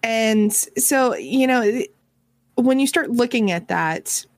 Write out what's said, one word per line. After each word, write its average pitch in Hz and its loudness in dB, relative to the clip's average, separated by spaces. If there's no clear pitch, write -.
And 220 2
so, - 0
you 240 0
know, 240 0
when 262 2
you 277 2
start 294 -2
looking 240 0
at 175 -4
that 165 -4